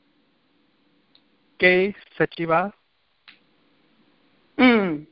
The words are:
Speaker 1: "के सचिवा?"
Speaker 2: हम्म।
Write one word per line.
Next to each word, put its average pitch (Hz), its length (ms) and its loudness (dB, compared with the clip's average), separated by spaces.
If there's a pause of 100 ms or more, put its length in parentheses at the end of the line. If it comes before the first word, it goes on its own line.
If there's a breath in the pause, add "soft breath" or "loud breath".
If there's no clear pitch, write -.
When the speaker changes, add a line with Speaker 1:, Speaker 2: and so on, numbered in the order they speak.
(1600)
Speaker 1:
"के 185 300 2
सचिवा?" 170 800 -6 (1900)
Speaker 2:
हम्म। 196 520 2